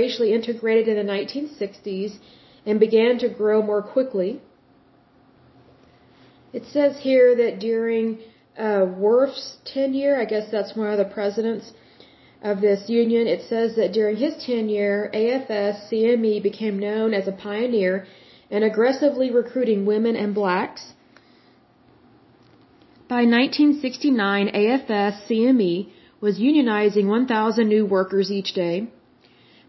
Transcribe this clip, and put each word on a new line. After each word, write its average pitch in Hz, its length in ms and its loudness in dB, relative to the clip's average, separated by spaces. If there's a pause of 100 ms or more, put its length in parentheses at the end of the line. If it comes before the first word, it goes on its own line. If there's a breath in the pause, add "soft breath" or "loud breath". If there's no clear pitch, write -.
racially 240 380 0
integrated 226 500 0
in 214 120 0
the 202 140 -4
nineteen 262 340 -6 (120)
sixties 196 520 -8 (540 loud breath)
and 214 120 2 (100)
began 226 300 4
to 240 100 0 (120)
grow 214 180 2 (120)
more 208 120 0 (120)
quickly. 220 360 0 (2250 soft breath)
It - 120 -10 (100)
says 285 180 2 (160)
here 254 220 6 (120)
that 196 180 -2 (100)
during, 226 480 -2 (480 loud breath)
uh, 202 180 2 (200)
Worf's 254 420 2 (180)
tenure, 269 580 -2
I 214 100 -2
guess 208 220 -2
that's 202 260 -4
one 208 140 -2
of 202 40 0
the 196 200 0
presidents 214 540 -4 (800 soft breath)
of 196 100 -2
this 202 280 2
union, 233 460 2
it - 80 -4 (100)
says 226 240 -2
that 185 220 0
during 214 260 0
his 311 100 -2 (100)
tenure, 208 680 -2 (100)
A - 20 0 (200)
F - 60 -14
S 202 400 -4
C 226 180 0 (120)
M 226 140 0
E - 20 0 (160)
became 208 280 -4 (100)
known 220 260 0
as 190 140 -2
a 190 180 -6
pioneer 208 480 0 (560 loud breath)
in 208 200 0
aggressively 254 600 2
recruiting 226 640 0
women 226 300 0
and 208 180 -4
blacks. 190 420 -4 (2250 soft breath)
By 240 100 2
nineteen 262 560 4
sixty-nine, 208 680 0 (140)
A - 20 4 (180)
F - 80 -8
S 202 240 0 (120)
C 226 200 2 (100)
M 233 40 4
E 175 140 0 (460 loud breath)
was 202 180 0
unionizing 214 680 2 (100)
one 254 100 0
thousand 226 420 2
new 214 160 4
workers 190 460 0
each 196 220 -4 (120)
day. 170 120 -2 (920 soft breath)